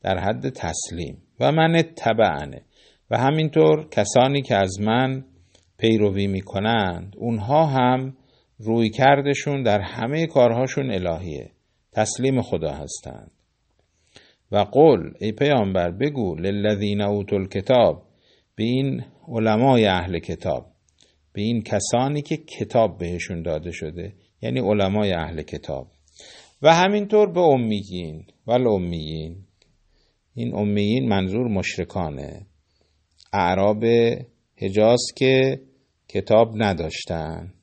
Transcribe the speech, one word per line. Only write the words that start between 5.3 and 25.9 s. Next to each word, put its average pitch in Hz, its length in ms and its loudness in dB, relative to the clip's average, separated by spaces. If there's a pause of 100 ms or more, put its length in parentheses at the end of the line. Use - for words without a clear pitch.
پیروی 104 480 2
می‌کنند، 98 880 -4
اونها 117 500 0
هم 131 500 0 (420)
روی 113 320 0
کردشون 139 720 2
در 104 180 2
همهٔ 120 460 -4
کارهاشون 131 640 2
الهیه، 82 600 -6 (420)
تسلیم 123 500 0
خدا 78 300 -4
هستند. 67 580 -14 (1200)
و 101 40 -2
قل، 104 540 4 (100)
ای 107 120 -4
پیامبر، 101 580 0
بگو، 113 440 -4
للذین 101 640 -2
اوتوا 101 380 -2
الکتاب، 95 640 2 (520)
به 107 100 -4
این 127 400 -2 (240)
علمای 113 580 4
اهل 92 320 -2
کتاب، 82 480 -6 (680)
به 104 100 -8
این 113 200 -2
کسانی 127 600 -2
که 151 140 -6
کتاب 110 640 -2
بهشون 87 440 -8
داده 80 280 -6
شده، 85 420 -12 (300)
یعنی 120 180 -4
علمای 101 520 0
اهل 80 300 -6
کتاب، 67 440 -10 (760)